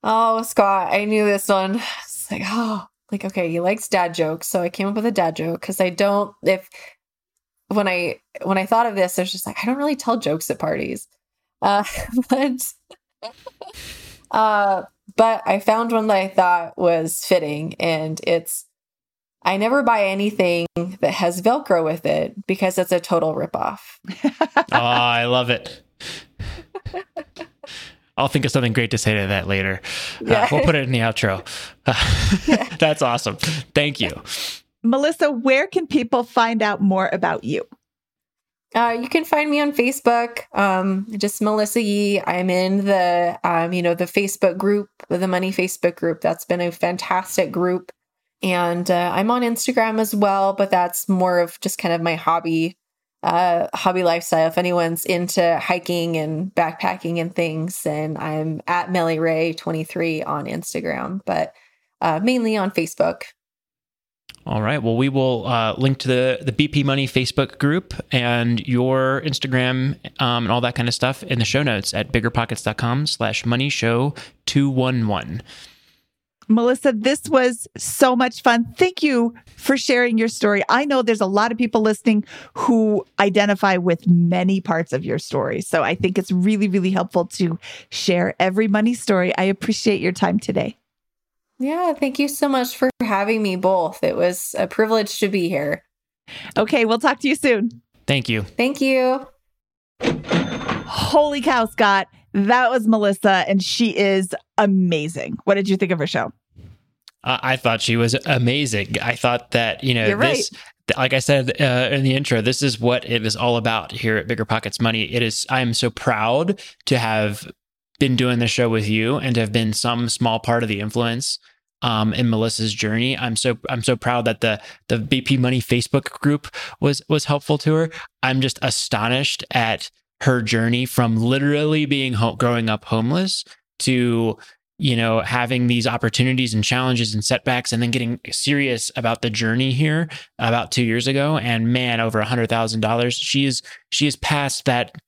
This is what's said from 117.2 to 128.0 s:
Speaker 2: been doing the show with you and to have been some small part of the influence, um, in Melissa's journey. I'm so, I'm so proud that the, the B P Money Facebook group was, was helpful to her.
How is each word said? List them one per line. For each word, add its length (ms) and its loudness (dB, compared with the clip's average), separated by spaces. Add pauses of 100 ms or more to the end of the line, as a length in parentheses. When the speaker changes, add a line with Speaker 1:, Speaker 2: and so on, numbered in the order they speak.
Speaker 2:
been 160 2
doing 240 0
the 80 2
show 200 2
with 220 0
you 280 2
and 180 -2
to 60 2
have 120 -2
been 180 0
some 380 -2
small 300 0
part 240 0
of 60 -4
the 120 -2
influence, 560 -2 (460)
um, 300 2
in 160 2
Melissa's 440 0
journey. 440 -2
I'm 180 -4
so, 220 -2 (120)
I'm 140 -4
so 120 2
proud 300 -2
that 160 -2
the, 180 0 (280)
the 100 0
B 240 0
P 160 0
Money 240 2
Facebook 440 0 (140)
group 280 0 (320)
was, 280 0
was 180 0
helpful 340 0
to 160 2
her. 140 0 (340)